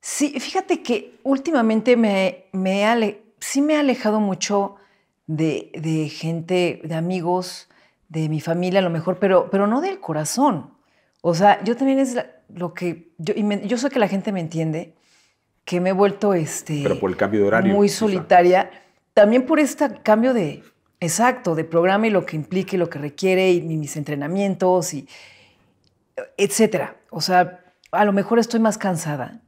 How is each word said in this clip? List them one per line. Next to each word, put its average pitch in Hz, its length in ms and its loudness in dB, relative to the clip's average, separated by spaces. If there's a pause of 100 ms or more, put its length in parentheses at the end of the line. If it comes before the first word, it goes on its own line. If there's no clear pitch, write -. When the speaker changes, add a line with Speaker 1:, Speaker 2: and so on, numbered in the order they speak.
Speaker 1:
Sí, 294 380 -4
fíjate 381 440 -4
que - 420 -4
últimamente 247 720 2
me, 196 560 0
me 190 280 -2
he 202 40 2
ale-, 220 380 0 (180)
sí - 220 -4
me 302 120 2
he 302 40 2
alejado 220 420 0
mucho 202 560 -2 (500)
de, 156 480 -4
de 156 360 -2
gente, 165 760 -2
de 160 100 -8
amigos, 180 760 -4 (400)
de 160 200 -4
mi 156 120 -2
familia 180 400 0
a - 20 0
lo 175 80 0
mejor, 170 280 -4
pero, 185 320 2
pero 196 160 2
no 233 140 0
del 381 200 -4
corazón. 160 760 -2 (480)
O 170 120 2
sea, 196 300 4
yo 233 100 0
también 269 240 0
es 254 160 0
la, 240 160 -6 (240)
lo 170 200 -8
que... 170 420 -8
Yo, 170 180 -6
y 220 80 -2
me, 208 240 -2
yo 233 120 -2
sé 269 100 -2
que 262 100 -2
la 208 100 2
gente 196 220 -4
me 196 100 -4
entiende, 160 540 -6 (680)
que 180 160 -4
me 180 100 0
he - 40 0
vuelto, 202 400 2
este, 156 480 -4
Speaker 2:
Pero 95 180 0
por 98 80 0
el 90 80 -4
cambio 104 240 0
de 101 60 4
horario, 113 260 4
Speaker 1:
muy 202 160 4
Speaker 2:
quizá. 202 120 -4
Speaker 1:
solitaria. 180 680 4 (440)
También 226 320 6
por 320 120 2
este 294 300 0 (140)
cambio 226 320 2
de, 165 280 -4 (380)
exacto, 214 540 0
de 156 100 -2
programa 175 420 2
y 226 40 2
lo 190 160 0
que 160 100 -8
implica 185 400 -4
y - 20 0
lo 170 120 -2
que - 80 -12
requiere 185 540 0
y 175 100 2
mi, 160 160 -4
mis 147 180 -8
entrenamientos 175 960 -2
y 139 160 -12 (1300)
etcétera. - 600 0 (140)
O 165 120 -10
sea, 180 420 0 (280)
a 190 120 2
lo 202 80 2
mejor 202 260 2
estoy 226 220 0
más 220 180 2
cansada. 151 680 -6